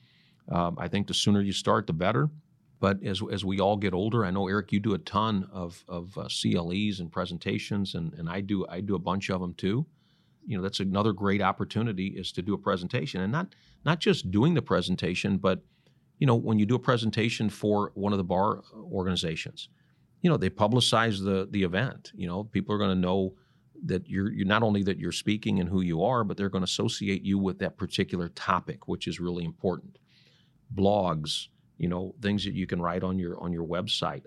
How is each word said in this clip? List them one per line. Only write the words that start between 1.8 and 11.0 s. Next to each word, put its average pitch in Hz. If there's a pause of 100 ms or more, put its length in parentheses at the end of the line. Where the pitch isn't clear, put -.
the 87
better. 113 (500)
But 98
as, 101 (100)
as 92
we 98
all 101
get 98
older, 110
I 90
know, 98
Eric, 101
you 101
do 104
a -
ton 101
of, 87
of, 87
uh, 76
C 110
L 85
Es 101
and 82
presentations, 95
and, 82
and 82
I 92
do, 98
I 90
do 98
a 87
bunch 92
of 92
'em 87
too. 110 (640)
You 95
know, 90
that's 98
another 101